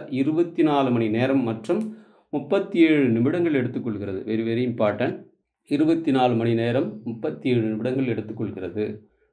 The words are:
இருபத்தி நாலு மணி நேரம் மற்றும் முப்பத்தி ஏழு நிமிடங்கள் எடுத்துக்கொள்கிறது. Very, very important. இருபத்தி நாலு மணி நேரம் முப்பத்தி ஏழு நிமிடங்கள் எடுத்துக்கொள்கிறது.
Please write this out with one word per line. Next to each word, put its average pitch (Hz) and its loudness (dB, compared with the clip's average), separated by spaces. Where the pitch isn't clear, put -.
இருபத்தி 160 0
நாலு 143 2
மணி 113 2
நேரம் 127 2
மற்றும் 160 -2
முப்பத்தி 190 -2
ஏழு 156 6
நிமிடங்கள் 147 2
எடுத்துக்கொள்கிறது. 107 -4
Very, 110 0
very 117 0
important. 117 0
இருபத்தி 156 2
நாலு 127 4
மணி 117 0
நேரம் 120 0
முப்பத்தி 143 -6
ஏழு 123 2
நிமிடங்கள் 117 -2
எடுத்துக்கொள்கிறது. 104 -6